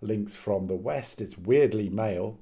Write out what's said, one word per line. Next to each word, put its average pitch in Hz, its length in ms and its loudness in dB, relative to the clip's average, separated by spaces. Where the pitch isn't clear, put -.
links 104 340 -2
from 95 320 -2
the 95 80 -2
West. 117 460 -4
It's 101 160 -8
weirdly 107 540 4
male. 107 520 -2